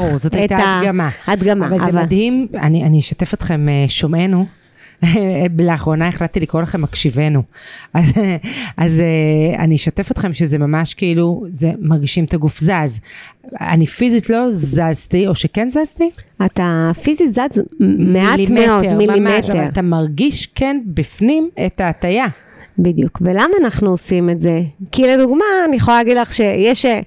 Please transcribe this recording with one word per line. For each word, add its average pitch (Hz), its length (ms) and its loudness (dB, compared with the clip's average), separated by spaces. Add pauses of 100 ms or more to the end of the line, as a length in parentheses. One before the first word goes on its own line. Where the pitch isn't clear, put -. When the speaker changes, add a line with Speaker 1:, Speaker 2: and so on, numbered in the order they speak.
Speaker 1:
ברור, 156 160 0
זאת 151 160 -2
Speaker 2:
את - 40 0
Speaker 1:
הייתה 202 200 0
Speaker 2:
ה-, 190 220 2
Speaker 1:
הדגמה. 180 300 0 (180)
Speaker 2:
הדגמה, 196 400 0
Speaker 1:
אבל 185 120 0
זה 185 60 0
Speaker 2:
אבל 175 160 2
Speaker 1:
מדהים, 220 520 0
אני, 160 300 2
אני 156 160 4
אשתף - 340 -4
אתכם, 147 360 -2
אה, 143 180 2
שומענו, 175 580 0 (580)
<laughs> 170 40 4 (520)
לאחרונה 165 480 0
החלטתי 175 320 -4
לקרוא 160 220 -2
לכם 170 200 -4
מקשיבנו. 147 600 0 (520)
אז, 151 200 4 (640)
אז, 160 240 2
אה, 175 40 2 (580)
אני 160 120 4
אשתף 165 360 -2
אתכם 190 220 -4
שזה 151 240 0
ממש 151 360 -2
כאילו, 170 540 0
זה, 165 240 -2 (100)
מרגישים 156 440 0
את - 80 -4
הגוף 156 260 -2
זז. 151 400 -2 (600)
אני 165 260 2
פיזית 240 420 0
לא 233 200 2
זזתי, 165 760 0
או 185 80 0
שכן 214 360 -2
זזתי? 311 380 0 (360)
Speaker 2:
אתה 165 460 0 (120)
פיזית 302 300 2
זז 247 60 -2 (400)
מ-, 185 340 2
מעט 190 260 2
Speaker 1:
מילימטר, 226 280 2
Speaker 2:
מאוד, 208 180 2
Speaker 1:
ממש, 202 120 0
Speaker 2:
מילימטר. 208 600 2
Speaker 1:
אבל 156 100 0
אתה 143 140 -4
מרגיש 165 760 -2
כן 269 300 -2
בפנים 220 640 -2 (160)
את - 160 -4
ההטיה. 180 440 -2 (540)
Speaker 2:
בדיוק. 170 420 0
ולמה 196 400 2
אנחנו 208 280 0
עושים 180 400 0
את 170 120 -2
זה? 165 200 0 (300)
כי 262 160 2
לדוגמה, 262 380 4 (220)
אני 285 80 0
יכולה 233 220 2
להגיד 233 200 2
לך 233 160 -2
שיש, 208 520 0
אה, 226 220 0